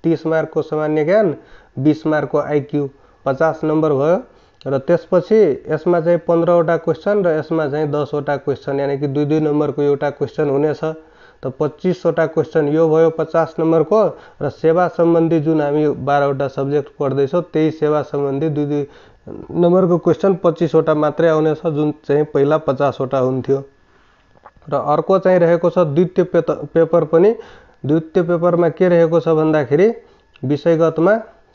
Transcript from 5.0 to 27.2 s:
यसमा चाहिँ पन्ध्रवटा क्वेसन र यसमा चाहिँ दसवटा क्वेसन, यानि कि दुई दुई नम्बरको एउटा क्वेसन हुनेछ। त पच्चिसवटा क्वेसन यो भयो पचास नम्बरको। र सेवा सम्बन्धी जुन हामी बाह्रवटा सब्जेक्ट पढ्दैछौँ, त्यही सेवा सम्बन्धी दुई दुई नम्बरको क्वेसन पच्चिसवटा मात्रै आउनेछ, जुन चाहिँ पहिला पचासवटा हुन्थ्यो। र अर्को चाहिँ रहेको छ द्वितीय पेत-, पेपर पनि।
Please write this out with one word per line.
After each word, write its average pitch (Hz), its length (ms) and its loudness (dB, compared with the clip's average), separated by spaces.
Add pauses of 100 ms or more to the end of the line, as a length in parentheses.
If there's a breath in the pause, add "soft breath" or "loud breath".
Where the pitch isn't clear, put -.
यसमा 175 300 0
चाहिँ 170 200 0
पन्ध्रवटा 170 580 2
क्वेसन 196 460 -2
र 180 40 2
यसमा 156 400 -2
चाहिँ 147 240 -2
दसवटा 147 460 -4
क्वेसन, 139 420 -4
यानि 139 180 -2
कि 147 100 -4
दुई 143 180 -2
दुई 156 140 0
नम्बरको 147 420 -2
एउटा 143 280 0
क्वेसन 143 400 -4
हुनेछ। 143 340 -2 (600 loud breath)
त - 40 -6 (120)
पच्चिसवटा 165 680 -2
क्वेसन 151 420 -2
यो 160 220 2
भयो 160 200 4
पचास 160 500 -2
नम्बरको। 160 460 2 (360 loud breath)
र 143 80 -4
सेवा 170 380 0
सम्बन्धी 165 520 2
जुन 151 220 0
हामी 147 280 0
बाह्रवटा 139 580 -2
सब्जेक्ट 139 420 -4 (100)
पढ्दैछौँ, 139 420 -2 (120)
त्यही 156 180 0
सेवा 151 300 -2
सम्बन्धी 139 480 -4
दुई 147 160 -2
दुई 143 220 -4 (640 loud breath)
नम्बरको 175 460 2
क्वेसन 175 380 2
पच्चिसवटा 160 580 0
मात्रै 151 360 0
आउनेछ, 156 380 0
जुन 151 260 -2 (140)
चाहिँ 147 160 2
पहिला 147 340 0
पचासवटा 135 600 -2
हुन्थ्यो। 131 440 -2 (1040 soft breath)
र 147 60 -4
अर्को 156 440 0
चाहिँ 185 200 2
रहेको 170 300 2
छ 165 80 -2
द्वितीय 175 480 0
पेत-, 170 260 -2
पेपर 165 520 0
पनि। 190 320 4 (500 loud breath)